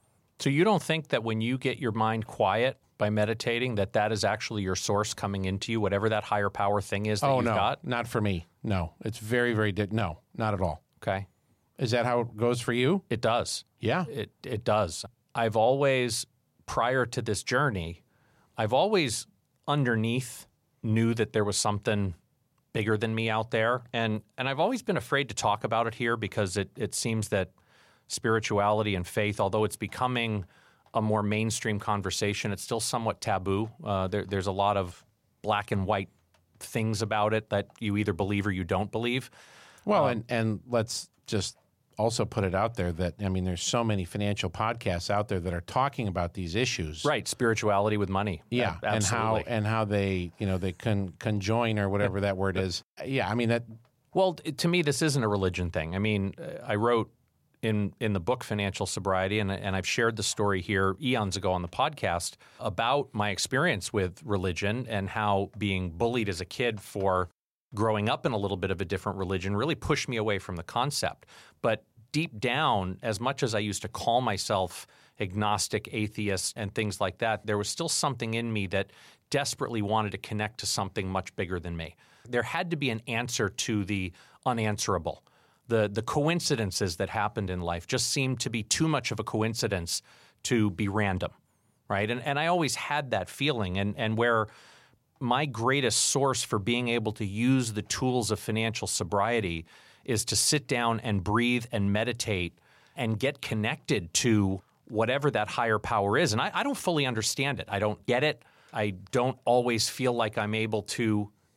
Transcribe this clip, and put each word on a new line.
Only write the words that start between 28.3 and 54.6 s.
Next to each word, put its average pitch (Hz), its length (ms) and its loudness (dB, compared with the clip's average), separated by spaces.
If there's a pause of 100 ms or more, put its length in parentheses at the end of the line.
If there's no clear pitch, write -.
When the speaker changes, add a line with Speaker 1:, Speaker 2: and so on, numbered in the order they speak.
Speaker 1:
and 90 100 -2
faith, 104 360 -2
although 104 240 2
it's - 120 -2
becoming 113 680 -2 (500)
a 113 60 2
more 107 220 2
mainstream 107 560 0
conversation, 104 720 -2
it's 95 100 -6
still 117 180 -4
somewhat 113 400 -2
taboo. 98 480 0 (160)
Uh, 95 240 0
there, 98 180 -2
there's 95 220 -2
a 98 40 -2
lot 101 260 2
of 90 260 -4 (380)
black 104 300 -2
and 98 160 0
white 101 220 0 (500)
things 110 420 -2
about 107 320 2
it 110 160 0
that 101 180 0 (120)
you 104 180 0
either 104 160 2
believe 98 320 0
or 104 60 0
you 92 120 -2
don't 95 280 -2
believe. 120 400 -2 (540)
Speaker 2:
Well, 196 200 4
Speaker 1:
Um, 127 60 4
Speaker 2:
and, 117 180 -2
and 110 300 0 (100)
let's - 400 0 (160)
just - 320 -2 (400)
also 117 280 0
put 104 180 -2
it 90 100 0
out 107 220 0
there 87 160 0
that, 85 320 -2
I 95 60 0
mean, 92 140 0
there's 90 200 -2
so 120 200 0
many 101 220 0
financial 104 440 -2
podcasts 110 600 -2
out 104 200 2
there 95 100 0
that 87 140 -4
are 85 80 -4
talking 127 460 -2
about 87 260 -2
these 85 200 -6
issues. 95 520 -2
Speaker 1:
Right, 143 220 0
spirituality 107 720 2
with 98 120 0
money. 95 420 -2
Speaker 2:
Yeah, 113 320 0
Speaker 1:
A-, 104 120 2
Speaker 2:
and 107 80 2
how, 113 340 0
Speaker 1:
absolutely. - 140 -4
Speaker 2:
and 107 140 0
how 110 200 0
they, 98 520 0
you 110 80 -4
know, 95 140 2
they 92 140 -2
con-, 101 440 -2
conjoin 107 640 0
or 98 100 2
whatever 101 320 0
that 98 160 0
word 95 200 0
is. 95 260 -2 (200)
Yeah, 123 260 0
I 110 60 0
mean, 120 140 2
that 117 140 2 (500)
Speaker 1:
Well, 185 220 2
t-, - 160 -10
to 160 160 -2